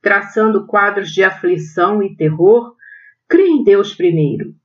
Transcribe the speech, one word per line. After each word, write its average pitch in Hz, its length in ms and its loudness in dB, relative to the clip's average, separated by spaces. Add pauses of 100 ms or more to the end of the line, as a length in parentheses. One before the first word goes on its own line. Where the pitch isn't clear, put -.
traçando 220 640 -2
quadros 202 460 -2
de 190 140 0
aflição 185 760 -2
e 190 120 -6
terror, 175 580 2 (540)
crê 381 200 2
em 302 180 0
Deus 202 300 2
primeiro 156 600 -2 (100)